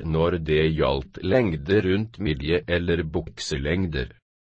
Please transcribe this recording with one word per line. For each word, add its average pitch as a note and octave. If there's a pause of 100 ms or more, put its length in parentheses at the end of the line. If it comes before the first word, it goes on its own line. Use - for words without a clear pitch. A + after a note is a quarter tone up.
når E2
det D#2 (100)
gjaldt C#2
lengde G2
rundt G2
midje D#2+
eller F2
bukselengder. D#2 (280)